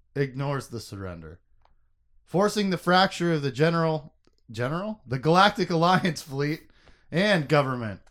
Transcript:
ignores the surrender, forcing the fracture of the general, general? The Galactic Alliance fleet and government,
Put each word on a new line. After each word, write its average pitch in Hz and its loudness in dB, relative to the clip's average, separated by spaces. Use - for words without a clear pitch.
ignores 139 -4
the 117 -12
surrender, 87 -14
forcing 202 0
the 170 0
fracture 180 2
of 147 -2
the 135 -2
general, 156 0
general? 160 -6
The 123 -4
Galactic 185 4
Alliance 175 2
fleet 143 -6
and 170 0
government, 127 0